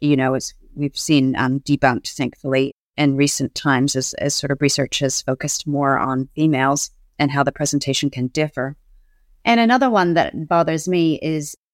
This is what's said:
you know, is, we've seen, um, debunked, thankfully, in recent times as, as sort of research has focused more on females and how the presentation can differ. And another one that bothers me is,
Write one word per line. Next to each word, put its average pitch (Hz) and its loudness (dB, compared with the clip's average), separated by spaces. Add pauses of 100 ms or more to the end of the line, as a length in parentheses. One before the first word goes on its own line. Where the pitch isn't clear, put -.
you 147 2
know, 131 0
is, - -6 (200)
we've 143 -6
seen, 135 2
um, 131 0
debunked, 135 0
thankfully, 135 -2 (240)
in 139 2
recent 143 0
times 135 0
as, 131 -4
as 143 -2
sort 139 -4
of 139 -4
research 139 0
has 135 -2
focused - -6
more 139 0
on 131 -2
females 143 2 (280)
and 143 2
how 139 2
the 135 -2
presentation 143 -2
can 127 -4
differ. 139 -4 (680)
And 233 4
another 247 4
one 180 2
that 160 0
bothers 165 0
me 170 2
is, 156 -4 (200)